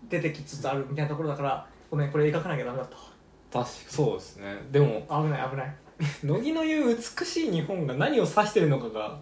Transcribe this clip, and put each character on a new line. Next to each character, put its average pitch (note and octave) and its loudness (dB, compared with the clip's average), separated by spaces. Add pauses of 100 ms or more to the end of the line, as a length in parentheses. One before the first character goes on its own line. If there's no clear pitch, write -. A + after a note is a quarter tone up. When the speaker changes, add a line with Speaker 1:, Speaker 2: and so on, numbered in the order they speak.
(100)
Speaker 1:
出 E3+ 0
て D3 0
き - -10
つ - -12
つ C#3 -4
あ C#3 -2
る C#3 -2
み C#3+ -4
た D3+ -2
い D3 2
な C#3+ -2
と D3 -4
こ D#3+ -4
ろ D#3 -2
だ C#3+ -2
か C#3+ -6
ら、 C3+ -2 (220)
ご D3+ -2
め C#3+ 2
ん、 C#3+ -6
こ - 0
れ D3+ 6
描 D3+ 2
か F#3 -4
な D#3 -2
き B2+ -4
ゃ B2 -4
ダ B2 -6
メ B2+ -6
だ B2+ -4
っ - -12
た。 - -18 (640)
Speaker 2:
確 B2+ 0
か、 - - (220)
そ C3+ 2
う - -4
で - -4
す - -18
ね。 G2+ -10 (160)
で C#3 6
も、 A#2 4
Speaker 1:
危 D3+ 2
な C3+ -2
い、 C3 -2
危 C3+ -6
な C3+ -4
い。 C#3+ -8 (240)
Speaker 2:
<laughs> D3+ -4
乃 E3+ 2
木 D#4 0
の D#4+ 0
言 D#4 2
う A#3 4
美 - -6
し E4 -2
い A#3+ 0
日 E3 0
本 E3+ -2
が B2+ -2
何 A#3 4
を F#3 6
指 - 0
し G#3 2
て G#3+ 6
る E3 6
の C3+ 4
か A#2 -6
が G#2+ -6